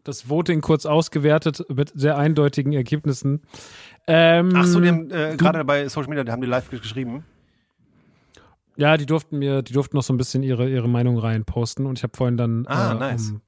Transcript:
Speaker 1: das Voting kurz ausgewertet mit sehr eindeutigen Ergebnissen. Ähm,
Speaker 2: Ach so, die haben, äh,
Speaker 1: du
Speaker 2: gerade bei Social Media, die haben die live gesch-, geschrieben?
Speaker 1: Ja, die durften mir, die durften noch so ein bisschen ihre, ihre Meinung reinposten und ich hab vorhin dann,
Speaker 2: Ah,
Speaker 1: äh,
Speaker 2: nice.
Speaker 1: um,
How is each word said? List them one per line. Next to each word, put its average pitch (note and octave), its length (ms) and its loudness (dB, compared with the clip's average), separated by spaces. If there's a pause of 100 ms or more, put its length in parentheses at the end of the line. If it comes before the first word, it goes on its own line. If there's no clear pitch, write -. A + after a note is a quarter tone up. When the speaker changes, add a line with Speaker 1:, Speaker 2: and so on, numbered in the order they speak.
Speaker 1:
das C3+ 260 -12
Voting D#3+ 320 0
kurz D#3 240 0
ausgewertet D3+ 840 0
mit C#3 260 -2
sehr C#3+ 220 0
eindeutigen D3 560 2
Ergebnissen. C#3 720 -2 (640)
Ähm, E3+ 480 6
Speaker 2:
Ach F3+ 100 4
so, F3 160 4
die F3 80 6
haben, D#3+ 220 0
äh, D#3 200 -2
Speaker 1:
du D#3 60 -6
Speaker 2:
gerade D#3+ 260 2
bei C#3+ 240 0
Social C#3 220 -6
Media, C#3+ 140 -2
die A#2 80 -6
haben A#2+ 100 -4
die B2 60 -4
live B2+ 220 -2
gesch-, A#2+ 120 -12
geschrieben? A#2+ 420 -8 (1500)
Speaker 1:
Ja, D3+ 200 6
die D3 80 -4
durften D3+ 340 -2
mir, C#3 220 0
die A#2 120 -8
durften C#3 220 -2
noch C#3 80 0
so C3+ 100 -2
ein B2 40 0
bisschen B2+ 260 -2
ihre, B2+ 260 0
ihre B2 200 -2
Meinung A#2+ 280 2
reinposten A2+ 680 -4
und C3 120 -6
ich - 60 -14
hab - 140 -8
vorhin B2 180 0
dann, A#2 320 -2
Speaker 2:
Ah, D3 240 -2
Speaker 1:
äh, A2+ 40 -2
Speaker 2:
nice. A#2+ 340 -4
Speaker 1:
um, G#2+ 180 -10